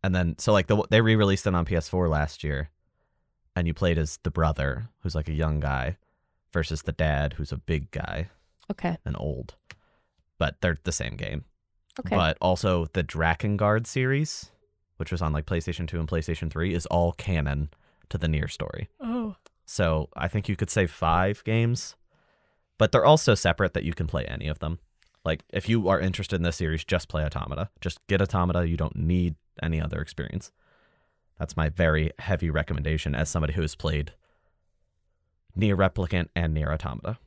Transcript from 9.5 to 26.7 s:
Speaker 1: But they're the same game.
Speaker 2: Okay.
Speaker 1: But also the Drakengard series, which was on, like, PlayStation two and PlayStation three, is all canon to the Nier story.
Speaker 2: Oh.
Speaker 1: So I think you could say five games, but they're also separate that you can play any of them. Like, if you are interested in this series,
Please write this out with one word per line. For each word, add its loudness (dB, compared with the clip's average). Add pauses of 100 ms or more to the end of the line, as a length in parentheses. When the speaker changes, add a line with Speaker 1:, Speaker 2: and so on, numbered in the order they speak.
Speaker 1:
But -2
they're 0
the -4
same -4
game. -8 (540)
Speaker 2:
Okay. -2
Speaker 1:
But 2
also 2
the 0
Drakengard 0
series, -2 (460)
which -8
was -2
on, 0
like, -2
PlayStation -4
two -4
and -4
PlayStation -4
three, -2
is -2
all 2
canon -2 (400)
to -6
the -2
Nier 0
story. -8 (100)
Speaker 2:
Oh. -6 (280)
Speaker 1:
So 0
I -4
think -2
you 0
could -2
say 2
five 0
games, -2 (840)
but 4
they're 4
also 8
separate 2
that -2
you -2
can -4
play -2
any -6
of -4
them. -4 (480)
Like, -2
if -4
you 2
are 4
interested -2
in 2
this 0
series, -2